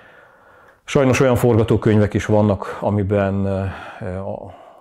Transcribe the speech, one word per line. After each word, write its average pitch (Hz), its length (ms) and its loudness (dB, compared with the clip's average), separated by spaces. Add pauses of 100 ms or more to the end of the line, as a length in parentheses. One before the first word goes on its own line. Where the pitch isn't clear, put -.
(840)
sajnos 131 360 2
olyan 127 160 4
forgatókönyvek 110 760 2
is 101 120 -2
vannak, 104 540 0
amiben, 98 640 -2
ö, 98 160 -4 (580)
a, 101 260 -12 (360)